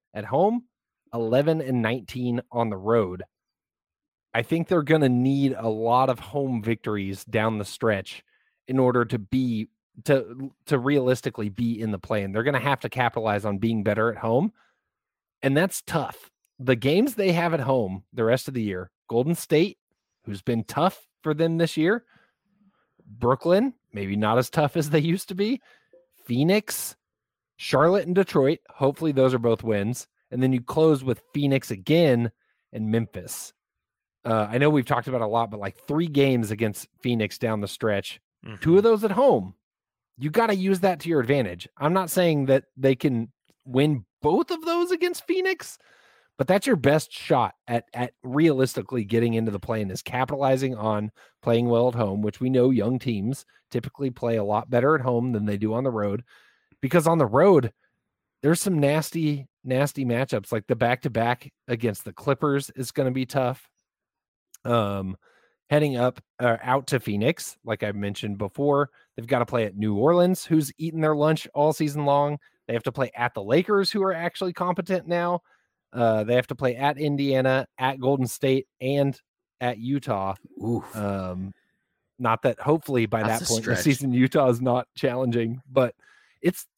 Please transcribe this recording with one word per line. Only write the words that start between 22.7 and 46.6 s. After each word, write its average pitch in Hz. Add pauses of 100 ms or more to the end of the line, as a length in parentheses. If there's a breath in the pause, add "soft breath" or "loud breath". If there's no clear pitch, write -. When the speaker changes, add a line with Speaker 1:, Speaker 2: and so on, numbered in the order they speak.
Speaker 1:
Brooklyn, 147 (200)
maybe 101
not 107
as 127
tough 151
as 147
they 156
used 165
to 196
be, 214 (640 soft breath)
Phoenix, 165 (640)
Charlotte, 170
and 175
Detroit. 160 (100)
Hopefully 143
those 131
are 123
both 113
wins. 110 (240)
And 127
then 131
you 123
close 156
with 127 (120)
Phoenix 139
again 120 (420)
and 110
Memphis. 110 (720)
Uh, 110
I 117
know 143
we've 143
talked 120
about 127
a 113
lot, 113
but, 107
like, 98 (100)
three 160
games 135
against 107 (140)
Phoenix 113
down 110
the 101
stretch, - (260)
Speaker 2:
Mm-hmm. 107
Speaker 1:
two 165
of 202
those 220
at 208
home. 175 (640)
You 143
gotta 220
use 190
that 180
to 165
your 160
advantage. 113 (100)
I'm 151
not 185
saying 160
that 135 (120)
they 135
can 120 (340)
win 135 (160)
both 160
of 320
those 349
against 359
Phoenix, 370 (580 soft breath)
but 135
that's 190